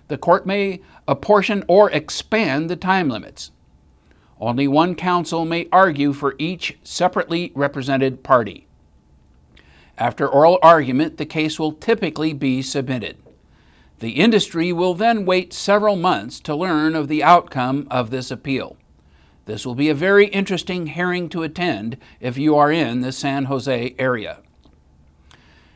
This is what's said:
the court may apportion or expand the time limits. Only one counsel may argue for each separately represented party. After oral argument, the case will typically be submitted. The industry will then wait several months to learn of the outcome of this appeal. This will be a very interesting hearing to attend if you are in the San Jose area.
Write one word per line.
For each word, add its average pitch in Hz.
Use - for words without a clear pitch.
the 147
court -
may 196
apportion 202
or 196
expand 156
the 180
time 185
limits. -
Only 123
one 156
counsel 170
may 170
argue 147
for 139
each 165
separately 175
represented 135
party. 113
After 120
oral 160
argument, 151
the 151
case 156
will 156
typically 160
be 135
submitted. 127
The 113
industry 180
will 180
then 214
wait 185
several 208
months 135
to 151
learn 156
of 147
the 151
outcome 143
of 123
this 127
appeal. 123
This 110
will 123
be 147
a 156
very 196
interesting 190
hearing 175
to 165
attend 139
if 123
you 151
are 147
in 127
the 127
San 139
Jose 123
area. 113